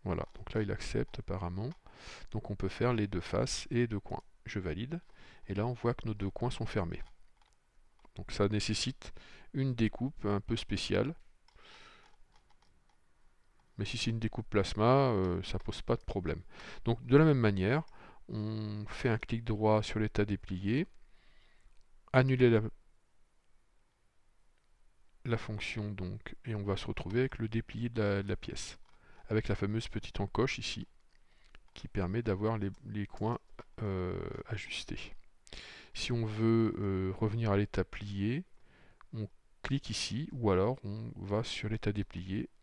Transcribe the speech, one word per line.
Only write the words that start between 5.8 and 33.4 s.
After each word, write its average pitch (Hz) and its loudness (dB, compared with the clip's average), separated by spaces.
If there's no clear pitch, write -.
que - -4
nos 110 -2
deux 104 -2
coins 120 -2
sont - -2
fermés. 87 -2
Donc - -8
ça 101 4
nécessite 107 -2
une 135 0
découpe 117 0
un 101 2
peu 113 -2
spéciale. 101 0
Mais 101 -2
si - -4
c'est - 0
une 113 0
découpe - -2
plasma, 120 4
euh, 92 2
ça - -2
pose - -6
pas - 2
de - -8
problème. 80 -2
Donc 117 0
de 123 6
la 151 12
même 147 6
manière, 107 4
on 107 -4
fait - -2
un 110 4
clic 113 -2
droit 107 6
sur - -2
l'état 107 4
déplié, 101 0
annuler 127 8
la, 113 8
la 117 0
fonction 104 -4
donc, 98 -6
et 113 -2
on 101 -2
va 101 2
se - -4
retrouver 104 0
avec 131 0
le 113 -2
déplié 113 -2
de 120 -2
la, 101 2
de 101 -4
la 98 0
pièce, - -8
avec 110 0
la 104 2
fameuse 104 -2
petite - -6
encoche 104 0
ici, - -6
qui - -12
permet 98 0
d'avoir 110 0
les, 98 0
les 104 -4
coins, 113 -2